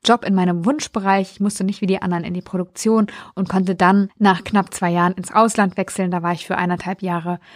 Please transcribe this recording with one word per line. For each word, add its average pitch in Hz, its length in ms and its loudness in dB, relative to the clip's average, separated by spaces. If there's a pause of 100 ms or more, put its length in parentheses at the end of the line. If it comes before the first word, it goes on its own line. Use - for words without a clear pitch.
Job 233 200 4
in 202 100 0
meinem 180 300 2
Wunschbereich. 196 680 0
Ich - 80 -8
musste 202 220 -2
nicht 202 180 -2
wie 202 60 -2
die 190 160 0
anderen 175 220 -2
in 175 100 -6
die 180 80 -6
Produktion 214 640 0 (300)
und 190 120 -2
konnte 185 280 0
dann 196 420 4
nach 190 240 4
knapp 196 320 -2
zwei 175 160 -2
Jahren 175 220 2
ins 180 200 -10
Ausland 214 440 2
wechseln. 185 340 -4
Da 175 140 -2
war 175 80 0
ich 170 120 -6
für - 140 -4
eineinhalb 180 440 -2
Jahre 175 360 -4 (180)